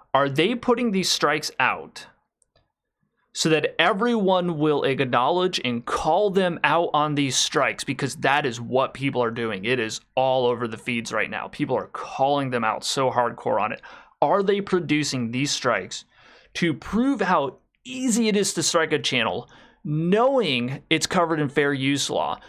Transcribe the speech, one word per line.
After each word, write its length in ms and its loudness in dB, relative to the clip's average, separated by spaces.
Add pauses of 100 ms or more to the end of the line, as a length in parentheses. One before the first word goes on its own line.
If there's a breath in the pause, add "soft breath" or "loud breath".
(120 loud breath)
Are 160 4
they 260 2
putting 360 0
these 200 0
strikes 480 0
out 480 -2 (1300)
so 160 -2
that 320 2
everyone 800 2
will 240 2
acknowledge 840 0
and 200 -4
call 460 0
them 340 0
out 280 2
on 220 2
these 220 0
strikes? 480 0
Because 320 -4
that 280 2
is 160 -4
what 340 0
people 280 -2
are 80 0
doing. 340 -4
It 140 0
is 220 -4 (160)
all 300 2
over 200 0
the 120 -6
feeds 340 -4
right 180 -2
now. 160 -8
People 300 -4
are 160 -4
calling 580 -2
them 140 -2
out 200 -2
so 260 0
hardcore 520 0
on 80 -2
it. 100 -10 (400 loud breath)
Are 220 2
they 180 0
producing 680 -2
these 220 -2
strikes 520 -2 (500 soft breath)
to 180 0
prove 480 -2
how 360 0 (260)
easy 460 0
it 80 4
is 180 0
to 80 -2
strike 300 2
a 80 2
channel, 500 -2 (320 loud breath)
knowing 1080 2
it's 200 2
covered 320 2
in 80 0
fair 240 2
use 360 0
law, 300 -2 (100)